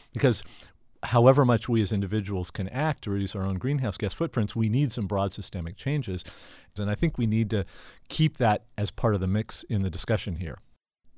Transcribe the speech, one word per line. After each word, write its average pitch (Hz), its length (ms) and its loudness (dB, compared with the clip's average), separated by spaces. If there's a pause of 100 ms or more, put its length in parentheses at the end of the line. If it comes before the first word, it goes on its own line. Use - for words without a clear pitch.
(120)
because 120 300 2 (640)
however 127 420 6
much 120 220 2
we 113 120 2
as 101 120 0
individuals 98 580 -2
can 92 180 -6
act 147 360 -2
to 104 60 -6
reduce 98 240 -2
our 95 100 -4
own 95 120 0
greenhouse 123 400 -2
gas 101 160 -4
footprints, 131 420 -2
we 113 140 2
need 131 240 2
some 104 140 -4
broad 98 260 0
systemic 85 440 -8
changes. 127 480 -4 (540)
And 104 120 -2
I 104 40 0
think 160 220 0
we 120 100 2
need 110 240 2
to 101 140 0 (440)
keep - 280 2
that 113 280 2 (120)
as 104 140 -2
part 110 240 0
of 92 60 0
the 92 60 0
mix 104 360 -2
in 101 200 -2
the 95 80 0
discussion 95 460 -4
here. 80 220 -8 (600)